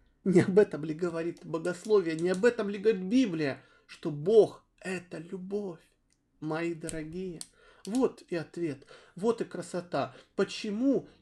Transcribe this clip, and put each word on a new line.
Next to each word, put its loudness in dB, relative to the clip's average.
Не 8
об 4
этом 4
ли -6
говорит -4
богословие, 0
не 0
об 0
этом 4
ли -6
говорит 2
Библия, 0
что -8
Бог — 4
это -10
любовь, -10
мои -4
дорогие? -10
Вот 0
и -4
ответ, -6
вот 0
и -2
красота. -6
Почему, -2